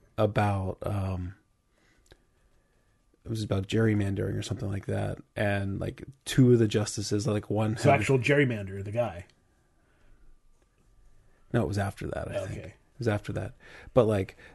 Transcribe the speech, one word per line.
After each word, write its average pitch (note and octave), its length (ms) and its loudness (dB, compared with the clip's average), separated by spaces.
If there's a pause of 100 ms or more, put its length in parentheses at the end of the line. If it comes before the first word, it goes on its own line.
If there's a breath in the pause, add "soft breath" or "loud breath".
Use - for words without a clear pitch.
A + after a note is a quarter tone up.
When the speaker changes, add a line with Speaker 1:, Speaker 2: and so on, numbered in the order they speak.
(180 soft breath)
Speaker 1:
about, G#2 640 0
um, F#2+ 520 -4 (1900)
it - 60 -16
was A2 140 -4
about G2 240 -2
gerrymandering G2+ 680 0
or G2+ 40 -4
something G2+ 300 -6
like G2 160 -6
that, G2+ 300 -4 (180)
and, G2 440 -2
like, F#2 240 -6 (220)
two B2 280 8
of A#2 60 8
the A2+ 80 6
justices, G#2+ 600 -2
like, G#2 240 -2
one A2 260 0
Speaker 2:
So C#3+ 140 6
Speaker 1:
had C#3 80 6
Speaker 2:
actual C3 200 2
gerrymander, A2 640 0
the G2+ 80 -8
guy. G#2+ 340 -4 (2250)
Speaker 1:
No, A#2+ 80 2
it D#2 60 0
was G2 100 -2
after G2 300 -6
that, - 220 -8
I G2 180 -6
think. G2+ 120 -8
Speaker 2:
Okay. - 100 -14
Speaker 1:
It - 300 -20
was A#2 80 -2
after G#2 260 -2
that. G2 200 -6 (400 loud breath)
But, A#2+ 120 6
like, G#2 320 0 (180 loud breath)